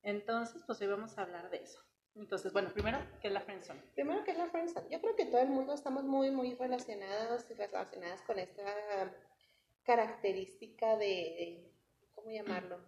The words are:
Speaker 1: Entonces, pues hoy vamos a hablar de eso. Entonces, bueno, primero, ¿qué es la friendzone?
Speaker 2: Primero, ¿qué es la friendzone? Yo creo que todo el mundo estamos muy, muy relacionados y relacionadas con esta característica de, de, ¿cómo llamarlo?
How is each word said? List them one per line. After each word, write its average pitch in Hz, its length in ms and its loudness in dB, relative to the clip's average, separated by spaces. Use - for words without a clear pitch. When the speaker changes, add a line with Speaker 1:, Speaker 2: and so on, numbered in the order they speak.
Speaker 1:
Entonces, 226 640 -2
pues 220 140 -4
hoy 202 80 2
vamos 214 280 -2
a 202 60 -2
hablar 175 280 -6
de 170 80 -4
eso. - 220 -16
Entonces, 196 360 -2
bueno, 190 200 2
primero, 214 260 2
¿qué 214 80 0
es 196 60 2
la 196 60 2
friendzone? 180 400 -10
Speaker 2:
Primero, 330 300 2
¿qué 392 80 0
es 330 60 -2
la 339 100 0
friendzone? 339 420 -2
Yo 330 100 -2
creo 453 140 2
que - 120 4
todo 247 140 6
el 262 80 8
mundo 269 260 2
estamos 277 280 -2
muy, 269 300 4
muy 247 240 0
relacionados 233 960 -2
y 226 40 -12
relacionadas 190 680 -4
con 208 160 0
esta 185 260 -6
característica 220 1120 2
de, 208 100 2
de, 170 680 -2
¿cómo 220 160 -12
llamarlo? 180 580 -6